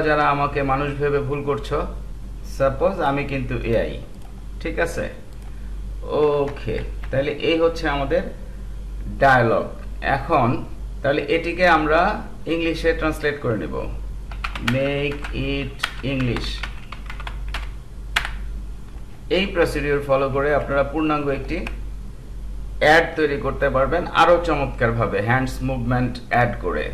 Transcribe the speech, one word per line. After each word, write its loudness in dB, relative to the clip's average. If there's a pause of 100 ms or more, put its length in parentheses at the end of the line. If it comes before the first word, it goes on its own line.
যারা 4 (100)
আমাকে 2 (120)
মানুষ 2 (100)
ভেবে 2
ভুল -2
করছো, 0 (800)
সাপোজ 2 (160)
আমি 0 (100)
কিন্তু -2 (180)
এআই, 2 (680)
ঠিক -4 (100)
আছে? -4 (1160)
ওকে, 2 (340)
তাহলে 0 (160)
এই 4
হচ্ছে 2 (120)
আমাদের 2 (1000)
ডায়ালগ। 6 (500)
এখন 4 (540)
তাহলে 2 (140)
এটিকে 0 (120)
আমরা 4 (540)
ইংলিশে 2 (100)
ট্রান্সলেট 0
করে 2
নেব, -6 (1000)
make 0 (360)
it -4 (380)
English। 0 (3000)
এই 4 (100)
প্রসিডিউর 2
ফলো 4 (100)
করে 2 (120)
আপনারা 0 (100)
পূর্ণাঙ্গ 2 (120)
একটি -4 (1200)
অ্যাড 8 (140)
তৈরি 2
করতে 0 (100)
পারবেন 2 (200)
আরও 8 (140)
চমৎকারভাবে, 0 (100)
হ্যান্ডস 2 (140)
মুভমেন্ট 0 (180)
অ্যাড 4 (120)
করে। 0